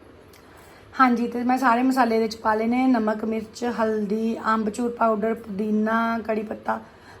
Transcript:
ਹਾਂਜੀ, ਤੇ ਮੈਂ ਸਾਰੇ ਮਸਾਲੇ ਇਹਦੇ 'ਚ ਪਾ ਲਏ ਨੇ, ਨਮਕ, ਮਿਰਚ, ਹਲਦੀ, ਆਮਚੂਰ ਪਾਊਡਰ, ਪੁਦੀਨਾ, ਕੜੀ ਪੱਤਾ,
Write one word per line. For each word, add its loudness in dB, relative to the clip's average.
ਹਾਂਜੀ, 4
ਤੇ -4
ਮੈਂ 2
ਸਾਰੇ 4
ਮਸਾਲੇ 4
ਇਹਦੇ 2
'ਚ -8
ਪਾ 0
ਲਏ 0
ਨੇ, 2
ਨਮਕ, 2
ਮਿਰਚ, -6
ਹਲਦੀ, 0
ਆਮਚੂਰ 0
ਪਾਊਡਰ, 0
ਪੁਦੀਨਾ, -2
ਕੜੀ -4
ਪੱਤਾ, -6